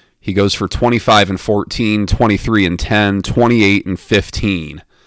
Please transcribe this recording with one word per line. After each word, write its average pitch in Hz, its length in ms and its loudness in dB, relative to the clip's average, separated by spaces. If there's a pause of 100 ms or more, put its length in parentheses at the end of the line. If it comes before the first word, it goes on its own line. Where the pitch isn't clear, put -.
(200)
He - 120 -8
goes 98 220 2
for 98 140 -4
twenty-five 110 600 2
and 92 100 -4
fourteen, 107 640 -2
twenty-three 107 600 2
and 87 140 -2
ten, 101 420 0
twenty-eight 113 640 2
and 92 140 -6
fifteen 90 840 -4 (240)